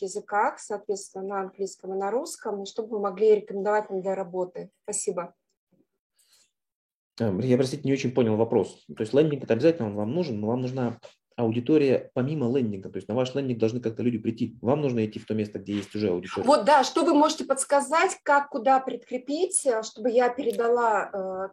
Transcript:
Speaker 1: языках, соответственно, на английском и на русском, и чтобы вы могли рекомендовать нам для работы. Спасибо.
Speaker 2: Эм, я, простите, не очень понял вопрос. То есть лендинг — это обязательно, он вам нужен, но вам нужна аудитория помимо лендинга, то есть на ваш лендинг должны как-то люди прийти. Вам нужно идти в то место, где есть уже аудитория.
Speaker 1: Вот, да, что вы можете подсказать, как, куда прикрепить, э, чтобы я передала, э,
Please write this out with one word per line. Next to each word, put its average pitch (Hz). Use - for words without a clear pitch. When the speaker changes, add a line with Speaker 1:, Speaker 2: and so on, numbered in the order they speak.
Speaker 1:
языках, 202
соответственно, 196
на 196
английском 190
и 190
на 196
русском, 233
и 196
чтобы 220
вы 214
могли 202
рекомендовать 202
нам 190
для 190
работы. 180
Спасибо. 185
Speaker 2:
Эм, 104
я, 123
простите, 135
не 135
очень 131
понял 113
вопрос. 113
То -
есть 107
лендинг — 143
это 113
обязательно, 131
он 101
вам 104
нужен, 151
но 104
вам 127
нужна 127
аудитория 120
помимо 131
лендинга, 104
то 95
есть 95
на 107
ваш 127
лендинг 131
должны 113
как-то 113
люди 120
прийти. -
Вам 143
нужно 120
идти 104
в -
то 110
место, 104
где 101
есть 101
уже 107
аудитория. 90
Speaker 1:
Вот, 240
да, 277
что 330
вы 285
можете 302
подсказать, 311
как, 285
куда 262
прикрепить, 277
э, 220
чтобы 220
я 247
передала, 233
э, 190